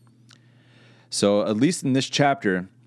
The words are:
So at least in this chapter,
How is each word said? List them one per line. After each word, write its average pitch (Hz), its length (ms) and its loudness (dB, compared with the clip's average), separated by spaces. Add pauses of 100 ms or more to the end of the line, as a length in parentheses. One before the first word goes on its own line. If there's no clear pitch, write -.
(1080)
So 104 360 2
at 104 120 -2
least 156 260 0
in 139 80 -2
this 131 180 -2
chapter, 101 600 0 (180)